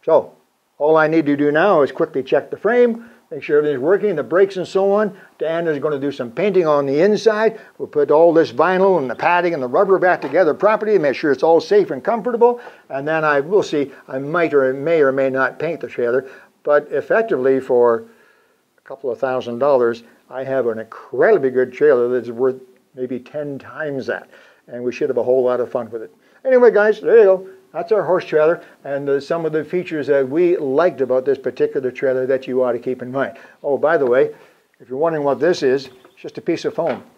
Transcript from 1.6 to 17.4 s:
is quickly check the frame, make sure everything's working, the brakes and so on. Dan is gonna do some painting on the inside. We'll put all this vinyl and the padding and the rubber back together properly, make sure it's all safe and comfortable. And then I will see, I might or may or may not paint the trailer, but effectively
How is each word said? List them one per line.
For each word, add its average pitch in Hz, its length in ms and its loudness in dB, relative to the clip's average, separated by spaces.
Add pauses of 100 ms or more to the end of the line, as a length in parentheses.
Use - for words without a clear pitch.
is 131 80 0
quickly 151 320 -4
check 139 260 -2
the - 80 -10
frame, 233 540 0 (200)
make 143 120 -12
sure 151 140 0
everything's 147 240 0
working, 185 340 0
the 147 80 -4
brakes 185 360 -2
and 165 100 -8
so 196 240 0
on. 208 240 0 (220)
Dan 165 280 -4
is 151 120 -2
gonna 147 200 -4
do 143 140 -4
some 123 180 -8
painting 185 360 0
on 143 180 2
the 139 160 0
inside. 214 580 2 (200)
We'll 143 100 -10
put 147 220 0
all 160 240 6
this 147 180 2
vinyl 185 460 2
and 131 100 -4
the 113 60 -6
padding 175 400 0
and 139 80 -4
the 123 60 -4
rubber 185 300 2
back 175 220 2
together 156 320 0
properly, 214 460 2
make 143 180 0
sure 147 160 0
it's - 100 0
all 165 180 4
safe 196 300 2
and 131 140 -8
comfortable. 233 560 0 (300)
And 139 180 -8
then 160 160 -2
I 147 160 2
will 175 220 0
see, 143 280 -4 (160)
I 135 120 -10
might 156 340 -2
or 131 220 2
may 156 260 0
or 135 120 4
may 135 180 0
not 131 280 -2
paint 156 220 -6
the 123 60 -10
trailer, 123 400 -2 (360)
but 147 280 2
effectively 147 680 0